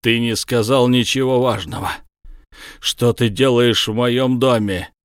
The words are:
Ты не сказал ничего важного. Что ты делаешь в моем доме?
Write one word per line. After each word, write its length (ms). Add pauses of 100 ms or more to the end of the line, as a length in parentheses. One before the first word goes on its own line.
Ты 180
не 160
сказал 540
ничего 520
важного. 520 (880)
Что 320
ты 160
делаешь 580
в 60
моем 440
доме? 560 (120)